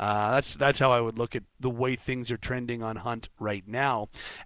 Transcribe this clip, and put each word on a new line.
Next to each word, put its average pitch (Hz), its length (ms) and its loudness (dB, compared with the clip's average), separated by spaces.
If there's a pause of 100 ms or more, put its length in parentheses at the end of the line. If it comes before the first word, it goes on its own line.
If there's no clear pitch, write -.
uh, 104 320 2
that's, 139 240 2
that's 139 240 4
how 135 100 6
I 123 100 6
would 113 160 -2
look 120 200 -2
at 104 80 -8 (160)
the 127 100 0
way 127 240 0
things 123 380 -6
are 120 40 -2
trending 120 460 -4
on 110 140 -4
Hunt 113 320 -6 (100)
right 104 300 -4
now. 120 400 0 (380)